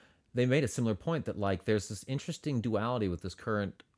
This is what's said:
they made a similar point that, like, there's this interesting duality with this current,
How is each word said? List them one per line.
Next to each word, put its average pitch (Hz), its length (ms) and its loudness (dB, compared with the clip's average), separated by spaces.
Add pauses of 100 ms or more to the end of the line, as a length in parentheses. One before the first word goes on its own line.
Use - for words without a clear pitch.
(340)
they 123 120 4
made 139 180 4
a 107 40 0
similar 113 260 2
point 160 320 -2
that, 104 120 -4
like, 98 280 0
there's 107 220 2
this - 200 -8
interesting 139 540 -2
duality 110 460 0
with 87 140 -2
this 90 120 -6
current, 104 480 -2 (160)